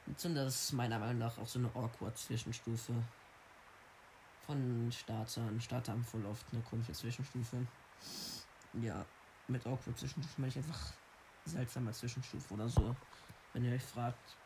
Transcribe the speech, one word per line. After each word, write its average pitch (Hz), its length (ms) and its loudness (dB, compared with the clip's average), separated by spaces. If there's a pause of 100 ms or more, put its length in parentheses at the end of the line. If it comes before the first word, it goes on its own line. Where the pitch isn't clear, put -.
Mitsunda 147 400 2
ist - 280 2
meiner 117 260 4
Meinung 117 200 2
nach 117 200 2
auch 117 80 -4
so 123 140 0
eine 120 140 6
awkward 117 440 -2
Zwischenstufe. 117 760 0 (1500)
Von 123 440 4
Starter. 113 520 -2
Ein 113 180 2
Starter 117 320 0
haben 117 120 2
voll 113 220 -2
oft 104 260 -4
eine 117 100 2
komische 117 300 0
Zwischenstufe. 123 720 -2 (1080)
Ja, 110 320 0 (400)
mit 127 200 2
awkward 123 300 0
Zwischenstufe - 440 -4
meine 131 100 2
ich 131 60 -4
einfach 151 360 -2 (520)
seltsamer 123 480 0
Zwischenstufe 131 600 -4
oder 107 160 2
so. 127 280 6 (560)
Wenn 123 120 4
ihr 123 100 6
euch 127 80 2
fragt. - 640 -2